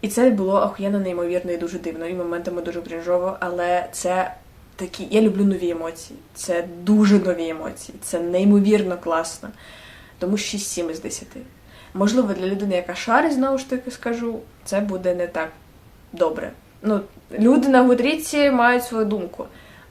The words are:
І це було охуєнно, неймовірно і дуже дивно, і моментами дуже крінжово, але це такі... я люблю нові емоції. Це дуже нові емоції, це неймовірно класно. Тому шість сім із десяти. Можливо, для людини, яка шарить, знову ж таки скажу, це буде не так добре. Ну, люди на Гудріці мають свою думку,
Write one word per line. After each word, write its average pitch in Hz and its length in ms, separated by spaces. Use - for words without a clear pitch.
І 214 80
це 247 220
було 196 320
охуєнно, 202 360
неймовірно 180 540
і 170 40
дуже 170 220
дивно, 165 280
і 180 80
моментами 175 480
дуже 170 200
крінжово, 175 580
але 175 520
це 185 420
такі... 185 340
я 214 100
люблю 202 240
нові 175 260
емоції. 165 480
Це 175 300
дуже 208 360
нові 170 300
емоції, - 540
це - 180
неймовірно 190 800
класно. 165 500
Тому 185 180
шість - 340
сім 170 200
із 160 100
десяти. - 400
Можливо, 208 380
для 185 140
людини, 196 300
яка 180 180
шарить, 285 380
знову 269 260
ж 262 120
таки 254 200
скажу, 233 480
це 196 160
буде 185 340
не 175 120
так 160 220
добре. 165 400
Ну, 202 180
люди 254 300
на 254 140
Гудріці 285 680
мають 247 340
свою 220 200
думку, 196 420